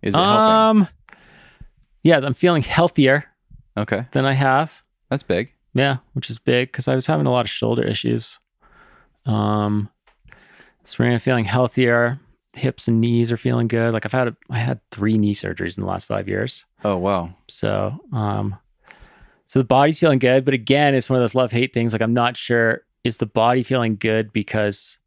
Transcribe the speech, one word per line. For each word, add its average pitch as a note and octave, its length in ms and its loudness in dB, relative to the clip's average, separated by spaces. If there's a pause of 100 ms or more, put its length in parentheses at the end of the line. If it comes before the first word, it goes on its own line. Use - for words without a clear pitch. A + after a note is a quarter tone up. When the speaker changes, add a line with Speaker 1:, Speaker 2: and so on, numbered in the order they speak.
Speaker 1:
Is G2+ 120 -2
it D3 40 4
helping? A3 640 4
Speaker 2:
Um, F3 60 0 (1120)
yes, D#3+ 200 6
I'm C3+ 120 -2
feeling F3 280 2
healthier D3 640 2 (520)
Speaker 1:
Okay. G#2 360 -4
Speaker 2:
than C3+ 140 0
I C#3 80 0
have. C3+ 480 0 (260)
Speaker 1:
That's C3+ 140 -4
big. G2 280 -2 (220)
Speaker 2:
Yeah, C3+ 260 0 (140)
which - 160 -8
is A2+ 100 -10
big B2 340 0
'cause - 160 -6
I C3 60 2
was C3 120 -2
having D3+ 200 0
a B2+ 60 0
lot A#2+ 140 0
of G2+ 40 -8
shoulder A#2 320 -2
issues. A#2 560 -4 (840)
Um, G#2 640 -2 (960)
so - 200 -6
I'm A#2+ 160 2
feeling A#2+ 260 0
healthier. A#2+ 760 2 (340)
Hips - 320 -4
and A2+ 140 2
knees A#2 320 2
are A#2 60 -2
feeling A#2+ 280 0
good. A2+ 280 0
Like, G#2+ 100 -4
I've - 80 -6
had B2+ 160 0
a, - 80 -10 (140)
I B2 80 -4
had B2 220 -4 (100)
three A2 260 -2
knee G#2 180 2
surgeries F2+ 440 -8
in G2 60 -6
the F#2 40 -6
last F#2+ 160 -6
five G2 240 -6
years. G2+ 380 -6 (180)
Speaker 1:
Oh, G2+ 140 -2
wow. F2+ 360 -2 (140)
Speaker 2:
So, G2+ 500 -4 (140)
um, G#2 420 -4 (920)
so - 120 -2
the C3 60 2
body's C#3 340 4
feeling D3 200 4
good, B2+ 260 2
but C3+ 80 0
again, C3+ 420 2
it's B2+ 140 -2
one C3 100 0
of B2 40 2
those A2+ 120 -2
love-hate B2+ 380 0
things. A#2 220 -2
Like, A2+ 80 -2
I'm A2+ 100 0
not A#2+ 240 0
sure, A2+ 460 0 (220)
is A#2 120 -4
the - 100 -2
body A#2+ 360 2
feeling A#2 340 -2
good A2 380 -2
because G#2 720 -4